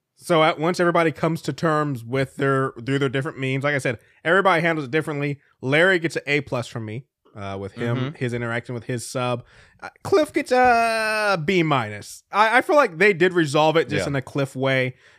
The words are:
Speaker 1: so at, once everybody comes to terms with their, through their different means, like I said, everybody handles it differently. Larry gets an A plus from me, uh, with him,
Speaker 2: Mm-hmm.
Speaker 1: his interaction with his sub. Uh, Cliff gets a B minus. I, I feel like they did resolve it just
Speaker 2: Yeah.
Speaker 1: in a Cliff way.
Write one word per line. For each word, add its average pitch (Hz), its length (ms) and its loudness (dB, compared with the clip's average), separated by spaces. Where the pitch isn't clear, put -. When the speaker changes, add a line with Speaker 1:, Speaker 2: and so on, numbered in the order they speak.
Speaker 1:
so 160 260 2
at, 156 180 4
once 175 180 -2
everybody 170 320 2
comes 165 320 -2
to 151 120 -6
terms 151 500 -2
with 131 320 -4
their, 135 360 0
through 135 140 -2
their 139 100 0
different 139 300 -6
means, 135 260 -4
like 147 100 0
I 139 40 0
said, 127 200 -4
everybody 180 360 4
handles 165 240 0
it 120 60 -10
differently. 143 500 -4
Larry 165 360 4
gets 160 180 -4
an 147 100 -6
A 143 160 0
plus 123 240 -6
from 113 180 -12
me, 110 220 -10
uh, 98 260 -10
with 98 120 -10
him, 120 240 -4
Speaker 2:
Mm-hmm. 131 200 -6
Speaker 1:
his 123 180 -6
interaction 120 400 -6
with 113 100 -10
his 123 220 -6
sub. 123 380 -4
Uh, - 80 -12
Cliff 311 300 2
gets 294 200 -4
a 220 920 2
B 180 180 2
minus. 113 600 -4
I, 220 260 4
I - 20 2
feel 302 160 2
like 208 220 2
they 208 140 6
did 180 200 2
resolve 156 440 2
it 151 120 2
just 147 160 -2
Speaker 2:
Yeah. - 60 -2
Speaker 1:
in 139 60 -2
a 131 60 -4
Cliff - 340 -6
way. 131 400 0